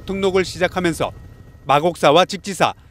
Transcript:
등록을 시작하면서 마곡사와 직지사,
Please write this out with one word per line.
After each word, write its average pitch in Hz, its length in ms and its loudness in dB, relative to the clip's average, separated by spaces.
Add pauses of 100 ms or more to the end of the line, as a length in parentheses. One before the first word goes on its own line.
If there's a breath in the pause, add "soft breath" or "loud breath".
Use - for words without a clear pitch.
등록을 190 380 -2
시작하면서 165 680 -4 (540)
마곡사와 156 600 2
직지사, 170 500 -2 (160 soft breath)